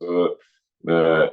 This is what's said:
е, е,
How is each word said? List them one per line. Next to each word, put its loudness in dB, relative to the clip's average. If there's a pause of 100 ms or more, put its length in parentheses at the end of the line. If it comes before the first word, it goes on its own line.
е, -6
е, 2